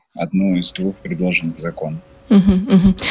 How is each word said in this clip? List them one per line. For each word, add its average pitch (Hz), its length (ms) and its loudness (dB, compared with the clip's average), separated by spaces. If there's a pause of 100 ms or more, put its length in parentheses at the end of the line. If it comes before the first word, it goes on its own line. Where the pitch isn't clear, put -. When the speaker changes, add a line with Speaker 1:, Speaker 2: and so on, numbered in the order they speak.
(160)
Speaker 1:
одну 92 420 0
из 87 140 -4
двух 95 260 -6
предложенных 85 600 -4
законом. 85 420 -8 (280)
Speaker 2:
Мгм, 190 400 4
мгм. 190 260 6 (160)